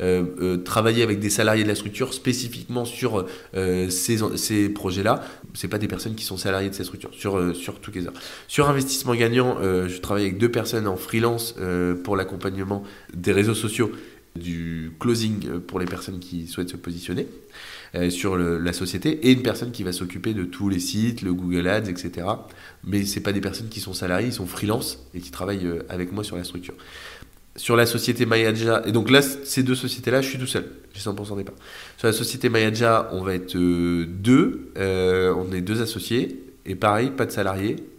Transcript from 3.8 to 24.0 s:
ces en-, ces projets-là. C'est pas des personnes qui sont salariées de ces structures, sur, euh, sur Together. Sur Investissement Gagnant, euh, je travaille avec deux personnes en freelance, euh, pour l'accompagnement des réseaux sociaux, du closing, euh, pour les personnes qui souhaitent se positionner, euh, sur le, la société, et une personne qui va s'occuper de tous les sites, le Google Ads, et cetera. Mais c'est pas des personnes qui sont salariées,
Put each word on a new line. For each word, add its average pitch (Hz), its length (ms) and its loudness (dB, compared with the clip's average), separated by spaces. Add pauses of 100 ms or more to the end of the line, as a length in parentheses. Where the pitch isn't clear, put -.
ces 110 340 0
en-, - 120 -2
ces 104 320 2
projets-là. 98 540 0 (320)
C'est - 140 -8
pas 104 100 -2
des 104 80 0
personnes 101 300 -6
qui - 80 -8
sont 95 120 -6
salariées 98 320 0
de 98 60 -6
ces 98 80 -8
structures, - 300 -10
sur, 98 260 0
euh, 87 160 2
sur - 240 -8
Together. 87 340 -8 (360)
Sur 147 200 4
Investissement 135 460 2
Gagnant, 117 460 4
euh, 92 280 2
je 87 120 -6
travaille 101 240 0
avec 92 140 0
deux 117 120 6
personnes 110 380 0
en 92 80 0
freelance, 113 640 0
euh, 90 340 2
pour 98 220 -2
l'accompagnement 95 640 -4 (320)
des 90 160 0
réseaux 104 240 4
sociaux, 107 380 0 (420)
du 82 640 -6
closing, 110 480 0
euh, 80 140 -4
pour 90 180 -6
les 90 80 0
personnes 90 320 -8
qui 85 300 -8
souhaitent 90 220 -4
se - 60 -12
positionner, 87 520 -6 (640)
euh, 87 160 2
sur 92 260 0
le, 85 220 2
la 85 160 0
société, 92 340 -2
et 131 240 6
une 123 100 6
personne 120 280 -2
qui 113 120 -8
va 90 100 -2
s'occuper 92 420 -4
de 95 100 -2
tous 98 240 -2
les 95 100 2
sites, 110 440 0
le 92 100 0
Google 90 340 0
Ads, 107 220 2
et 87 80 -4
cetera. 90 500 -4 (380)
Mais 98 200 0
c'est 98 180 -4
pas 101 100 0
des 95 80 0
personnes 98 280 -6
qui 107 120 -10
sont 92 140 -8
salariées, 95 340 0